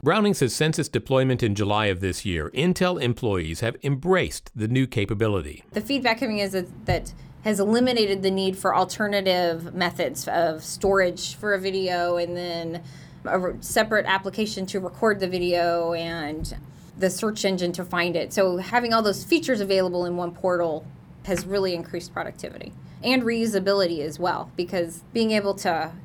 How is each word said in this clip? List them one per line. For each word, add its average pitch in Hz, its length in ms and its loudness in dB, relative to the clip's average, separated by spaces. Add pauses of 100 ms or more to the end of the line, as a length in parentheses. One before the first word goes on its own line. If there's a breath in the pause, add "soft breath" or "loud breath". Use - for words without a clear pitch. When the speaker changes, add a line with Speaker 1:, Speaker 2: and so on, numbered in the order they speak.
Speaker 1:
Browning 202 300 4
says 123 200 2
since 156 240 2
its 147 120 -2
deployment 131 520 2
in 104 140 2
July 104 300 2
of 92 160 2
this 92 240 -2
year, 82 280 -2
Intel 180 480 2
employees 98 600 0
have 117 200 -2
embraced 143 720 0
the 107 140 -2
new 131 180 4
capability. 101 840 0
Speaker 2:
The 214 100 -4
feedback 240 380 0
coming 220 200 -2
is 196 120 0
that, 185 340 -6
that 170 280 -2 (320 loud breath)
has 202 160 2
eliminated 220 600 2
the 190 80 2
need 190 280 0
for - 180 2
alternative 185 960 0
methods 175 540 -2
of 160 360 0
storage 190 720 0
for 208 180 0
a 190 60 2
video 180 580 0
and 175 180 -2
then 170 480 -6 (420 loud breath)
a 190 140 0
re-, 180 220 -2
separate 214 440 0
application 196 640 -2
to 196 140 -4
record 202 400 0
the 185 60 0
video 175 640 2
and 160 640 -6 (380 loud breath)
the 190 140 2
search 214 340 -2
engine 180 280 2
to 180 120 -6
find 175 320 0
it. - 160 -2
So 185 260 2
having 226 360 2
all 226 80 6
those 208 220 0
features 262 380 2
available 185 440 2
in 175 100 -2
one 175 140 -2
portal 175 560 0 (400)
has 185 180 -2
really 190 300 0
increased 170 400 -8
productivity - 580 -10 (320 loud breath)
and 254 200 2
reusability 196 760 2
as 147 200 -6
well, 165 360 -2
because 175 560 -4
being 220 200 2
able 202 240 2
to, 165 360 -2 (140)